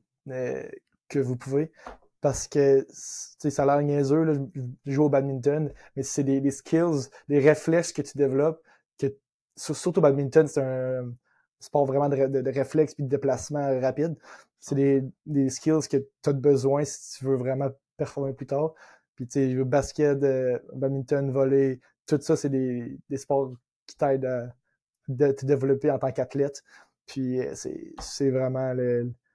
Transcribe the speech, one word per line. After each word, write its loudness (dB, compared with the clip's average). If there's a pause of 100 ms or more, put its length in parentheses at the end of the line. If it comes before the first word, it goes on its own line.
(280)
euh, -6 (400)
que -2
vous -2
pouvez, -4 (480)
parce -2
que, 6
tu -8 (520)
sais, -2
ça -2
a 4
l'air 4
niaiseux, 2
là, 2
je, -6 (240)
je -6
joue 4
au 4
badminton, 0 (240)
mais -6
c'est -2
des, 2
des 2
skills, 0 (200)
des 4
réflexes 4
que -6
tu -10
développes, 2 (360)
que, -2 (500)
sur-, -8
surtout -2
au 4
badminton, 4
c'est -2
un -4 (460)
sport 0
vraiment 2
de 0
ré-, 2
de, 0
de -2
réflexe 0
puis -6
de -6
déplacement -2
rapide. -2 (440)
C'est -6
des, 4 (220)
des 0
skills 0
que 0 (160)
t'as 0
de -2
besoin 4
si -14
tu -12
veux 2
vraiment -2 (260)
performer -6
plus -12
tard. -2 (400)
Puis, -10
tu -16
sais, 2
le 0
basket, 0
euh, 2 (160)
badminton, -2
volley, 2 (260)
tout 0
ça, 0
c'est -2
des, -4 (100)
des -6
sports -2 (340)
qui -20
t'aident 0
à -6 (540)
de-, 2
te -4
développer 2
en 0
tant -2
qu'athlète. -4 (440)
Puis, -4
euh, -4
c'est, -10
c'est -2
vraiment -2
le, -2 (220)